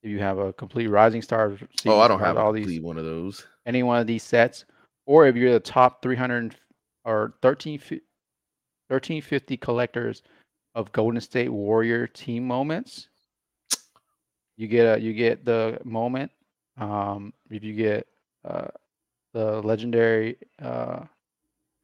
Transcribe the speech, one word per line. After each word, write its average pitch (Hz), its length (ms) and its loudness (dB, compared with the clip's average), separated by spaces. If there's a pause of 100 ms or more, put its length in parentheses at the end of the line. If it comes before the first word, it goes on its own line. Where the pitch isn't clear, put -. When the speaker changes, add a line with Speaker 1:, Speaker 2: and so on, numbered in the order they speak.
Speaker 1:
if 113 60 -10
you 101 100 -4
have 98 200 -2
a 98 120 -4
complete 117 360 -6
Rising 110 340 6
Stars, 107 400 -2
Speaker 2:
Oh, - 20 -20
I - 40 -20 (100)
Speaker 1:
Season 107 160 2
Speaker 2:
don't 110 140 8 (120)
Speaker 1:
Stars, - 20 -6
Speaker 2:
have 90 160 2
a - 40 2
Speaker 1:
all 107 100 2
these, 107 140 -2
Speaker 2:
complete 82 180 -6
one 82 140 -10
of 80 80 -6
those. 82 400 -8 (200)
Speaker 1:
any 123 180 -2
one 120 160 2
of 113 80 -2
these 113 160 -4
sets, - 420 2 (400)
or 147 220 8
if 123 100 6
you're 123 160 4
the 113 80 6
top - 400 2
three 127 160 -2
hundred 120 400 -4 (480)
or 110 360 -2
thirteen 147 380 0
fi-, - 220 -12 (880)
thirteen 143 320 -4
fifty 139 340 -4
collectors 117 680 -4 (520)
of 110 160 -6
Golden 117 300 0
State 123 280 -4
Warrior 113 580 0
team 120 400 -10
moments, 143 600 -6 (1500)
you 110 100 -10
get 113 300 4
a, - 40 -2
you 110 120 -4
get 113 320 -2
the 113 380 -2
moment. 123 480 -6 (460)
Um, 101 560 -6 (160)
if 107 140 -12
you 107 100 -10
get, 107 340 -2 (380)
uh, 50 220 -8 (680)
the 110 280 -2
legendary, 113 760 0 (240)
uh, 123 380 -8 (840)